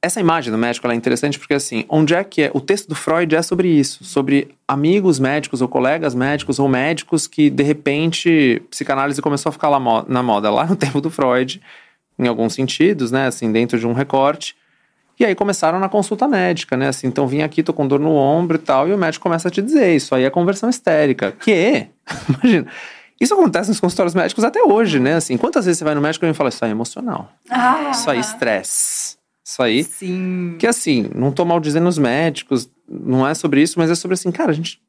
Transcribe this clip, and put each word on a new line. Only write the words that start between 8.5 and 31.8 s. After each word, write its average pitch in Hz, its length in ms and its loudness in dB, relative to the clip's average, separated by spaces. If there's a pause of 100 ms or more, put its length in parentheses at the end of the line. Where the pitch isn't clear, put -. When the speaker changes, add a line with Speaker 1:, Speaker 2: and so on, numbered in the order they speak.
Speaker 1:
psicanálise 139 500 -2
começou 143 280 -2
a 147 40 -8
ficar - 140 -2
lá 143 120 4
mo-, 117 280 0
na 127 160 0
moda, 107 260 2
lá 123 160 2
no 180 120 0
tempo 139 240 -2
do 160 100 -4
Freud, 131 500 0 (560)
em 123 100 0
alguns 113 260 0
sentidos, 135 580 0
né, 135 160 0
assim, 117 240 -4
dentro 117 260 0
de 113 80 -2
um 117 60 0
recorte. 139 640 -2 (640)
E 240 60 4
aí 196 100 2
começaram 190 440 0
na 190 100 -2
consulta 208 400 0
médica, 180 480 0
né, 135 100 0
assim, 131 200 -4
então 135 200 0
vim 143 140 -2
aqui, 156 200 -2
tô 156 120 -2
com 147 120 -2
dor 139 140 2
no 156 160 0
ombro 160 400 2
e 160 40 0
tal, 143 280 0
e 190 60 0
o 208 40 0
médico 165 260 -2
começa 170 260 0
a - 20 -8
te 190 100 -2
dizer, 233 320 4
isso 135 220 0
aí 127 80 2
é 131 60 2
conversão 190 400 0
histérica. 151 640 0
Que? 196 540 2 (200)
<laughs> - 340 -4
Imagina. 214 260 4 (520)
Isso 262 140 2
acontece 214 340 2
nos 214 140 0
consultórios 175 340 0
médicos 185 300 0
até 440 180 2
hoje, 208 340 4
né, 135 180 2
assim, 143 220 -2
quantas 247 280 0
vezes 175 140 2
você - 40 -8
vai 151 100 0
no 147 60 0
médico 151 240 -2
e 170 40 2
ele 156 60 2
fala, 147 140 0
isso - 160 -4
aí 117 60 0
é 107 40 -2
emocional. 117 560 -8 (200)
Speaker 2:
Ah. 254 420 0
Speaker 1:
Isso - 180 -4
aí 131 80 2
é 120 40 -2
estresse. - 1000 -4 (240)
Isso - 200 -4
aí. 120 200 2
Speaker 2:
Sim. 180 760 -6
Speaker 1:
Que 226 80 0
assim, 196 480 0
não 135 160 0
tô 175 120 0
maldizendo 165 460 2